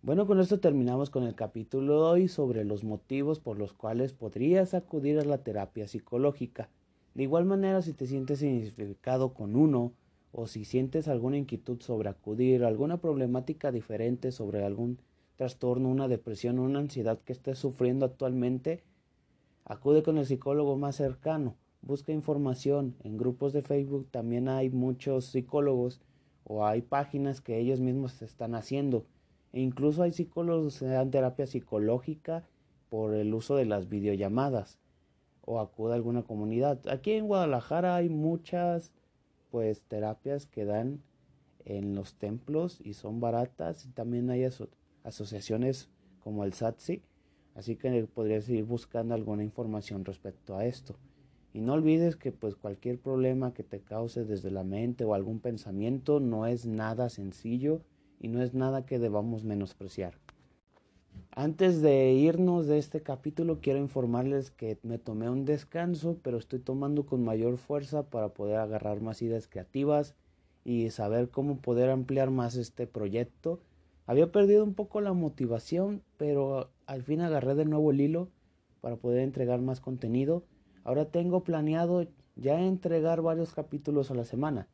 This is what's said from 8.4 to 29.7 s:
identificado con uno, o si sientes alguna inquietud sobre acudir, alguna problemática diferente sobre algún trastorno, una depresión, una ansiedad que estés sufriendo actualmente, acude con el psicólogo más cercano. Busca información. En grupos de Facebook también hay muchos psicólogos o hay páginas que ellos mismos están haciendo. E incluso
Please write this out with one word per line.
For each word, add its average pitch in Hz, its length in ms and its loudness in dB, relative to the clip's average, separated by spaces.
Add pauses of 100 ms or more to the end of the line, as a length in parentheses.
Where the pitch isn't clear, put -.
identificado 127 920 0
con 107 220 -4
uno, 127 380 4 (360)
o 117 160 -8
si 107 180 -10
sientes 135 440 0
alguna 131 300 0
inquietud 123 420 -6
sobre 107 280 -4
acudir, 120 560 2
alguna 135 340 2
problemática 135 760 0
diferente 117 580 -2
sobre 104 340 -4
algún 117 360 -2 (340)
trastorno, 127 540 0
una 135 180 2
depresión, 120 540 -2
una 135 180 0
ansiedad 123 460 -2
que - 80 -10
estés 131 260 -6
sufriendo 131 480 0
actualmente, 127 800 -2 (800)
acude 151 400 2
con 156 140 2
el 139 80 2
psicólogo 139 500 2
más 139 180 -2
cercano. 139 600 -2 (260)
Busca 139 300 -4
información. 139 880 0
En 107 140 -8
grupos 127 360 0
de 143 100 0
Facebook 139 500 -2
también 120 360 0
hay 131 220 0
muchos 131 540 0
psicólogos 131 760 0 (440)
o 107 200 -2
hay 110 180 2
páginas 139 580 -2
que 117 180 -4
ellos 127 220 2
mismos 131 420 -2
están 113 320 -8
haciendo. 127 500 0 (480)
E 127 80 -4
incluso 135 420 2